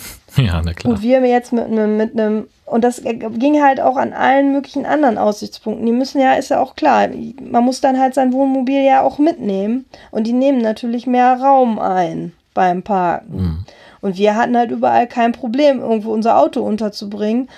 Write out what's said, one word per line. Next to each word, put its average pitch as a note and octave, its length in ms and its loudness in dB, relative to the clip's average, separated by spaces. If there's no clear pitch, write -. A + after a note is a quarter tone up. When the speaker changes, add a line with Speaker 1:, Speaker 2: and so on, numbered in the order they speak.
Speaker 1:
<laughs> - 40 -16
Ja, E2+ 260 0
na E2 100 -4
klar. A#3+ 200 -2
Speaker 2:
Und G3+ 80 -4
wir B3+ 240 2
jetzt A#3+ 260 2
mit A#3 140 0
einem, G#3+ 320 0
mit A3 160 -2
einem, G#3+ 320 -2
und A#3+ 160 0
das A#3+ 200 0
ging A3+ 600 0
halt C4+ 180 4
auch C4 160 2
an A3+ 160 -2
allen C#4 380 2
möglichen C#4 340 -4
anderen C#4+ 320 0
Aussichtspunkten. G#3 680 -4
Die A#3 80 0
müssen C4+ 300 -2
ja, C4 140 4
ist - 160 -4
ja C4+ 100 2
auch B3+ 140 -4
klar, A3+ 320 2
man A#3+ 220 0
muss B3+ 180 -2
dann C4 180 2
halt C4 140 2
sein B3+ 200 2
Wohnmobil C4+ 500 0
ja C4+ 180 4
auch C4 160 0
mitnehmen A#3 680 -2
und A3 160 -2
die A#3 60 -2
nehmen C4 280 2
natürlich A#3 460 -4
mehr B3 340 2
Raum C4 380 4
ein E3+ 540 -2
beim F3+ 300 0
Parken. F3+ 520 -2
Speaker 1:
Mhm. F2 220 -2
Speaker 2:
Und F#3+ 160 -4
wir G#3 180 2
hatten A#3+ 200 0
halt A#3 140 2
überall A#3+ 380 2
kein A#3 240 0
Problem, C4 480 0
irgendwo A3 340 -2
unser G#3+ 240 2
Auto C#4+ 240 2
unterzubringen. G#3 960 -4